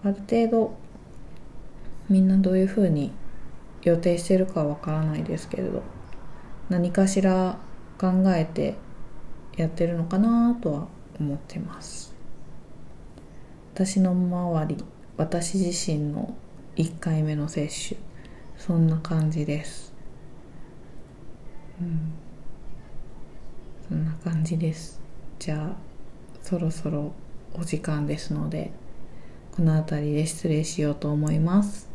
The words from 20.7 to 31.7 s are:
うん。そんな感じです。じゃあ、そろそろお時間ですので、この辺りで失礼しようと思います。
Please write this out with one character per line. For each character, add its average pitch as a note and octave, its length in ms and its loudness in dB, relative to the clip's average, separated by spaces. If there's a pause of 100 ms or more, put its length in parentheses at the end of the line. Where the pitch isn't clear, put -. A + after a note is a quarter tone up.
う F3 40 -2
ん。 D#3+ 280 -2 (1800)
そ E3 60 -2
ん D#3 100 0
な D#3+ 80 0 (120)
感 D#3+ 200 0
じ E3 140 0
で D#3+ 140 2
す。 - 280 -8 (380)
じ D#3+ 140 -4
ゃ D3+ 200 -2
あ、 F#3 40 -4 (680)
そ F#3 160 0
ろ E3 120 2
そ - 200 -2
ろ D3 220 -2 (420)
お E3+ 100 -2
時 D#3 160 0
間 D3 260 -2
で D3+ 120 0
す - 140 -4
の D3+ 160 -2
で、 D#3 240 -4 (840)
こ F3 60 2
の D#3+ 140 6
辺 D3+ 340 0
り D3 40 2
で D3+ 120 2
失 D#3+ 220 -4
礼 D#3 160 4
し - 180 -2
よ D3 100 2
う - 20 0
と D3 160 -2
思 D3+ 200 2
い D#3 80 2
ま F3 240 6
す。 - 320 -2